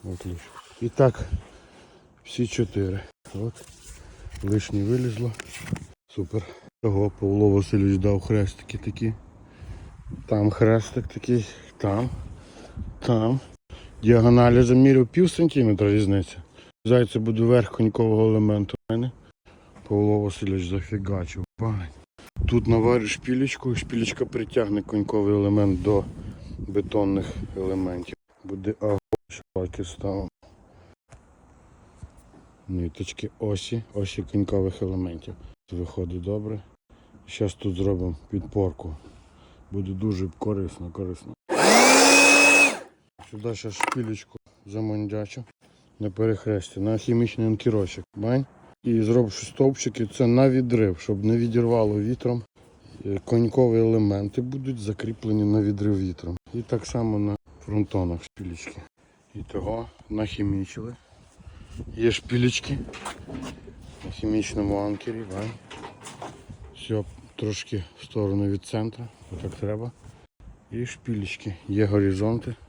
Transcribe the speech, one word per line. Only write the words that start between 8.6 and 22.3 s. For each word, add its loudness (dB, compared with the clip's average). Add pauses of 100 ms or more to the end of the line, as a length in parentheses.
такі. -4 (1120)
Там 2
хрестик 0
такий, -2 (320)
там, -2 (880)
там. 2 (640)
Діагоналі 8
заміряв 8
пів 4
сантиметра 4
різниця. 2 (480)
Зайце 4
буде 0
верх 6
конькового 2
елементу 2 (120)
у -2
мене. -2 (800)
Павло 4
Васильович -4
зафігачив. -6 (140)
Бань. -4 (600)